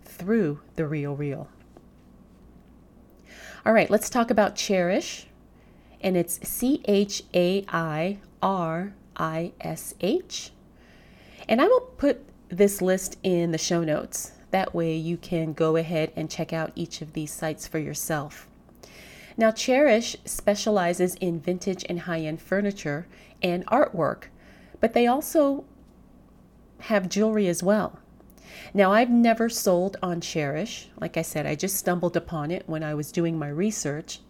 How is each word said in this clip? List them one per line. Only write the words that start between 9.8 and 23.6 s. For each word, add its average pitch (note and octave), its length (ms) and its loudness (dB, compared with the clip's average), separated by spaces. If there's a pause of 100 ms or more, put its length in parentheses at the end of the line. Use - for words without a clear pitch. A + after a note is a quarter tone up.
H. - 500 -4 (1000)
And G#3 120 4
I D#3+ 60 6
will B4 140 6
put - 440 -2 (240)
this G3+ 340 4
list F#3 400 0
in E3+ 300 2
the D#3+ 60 -2
show E3+ 240 0
notes. - 500 -4 (200)
That F#3 220 0
way E3 220 0
you E3 200 -2
can D#3+ 360 -4
go D#3+ 240 2
ahead D#3+ 380 -2
and D#3+ 160 -6
check D#3+ 220 -6
out D#3+ 240 -4
each E3 260 -8
of D3+ 100 -14
these D3+ 200 -8
sites - 340 -6
for D#3+ 120 -4
yourself. D3 720 -6 (880)
Now, A3 140 6
Chairish B3+ 720 4
specializes F3+ 920 0
in E3+ 240 -2
vintage F3+ 480 -4
and F3 120 -2
high-end D#3+ 400 -4
furniture F#3+ 680 -2 (360)
and F3 240 -2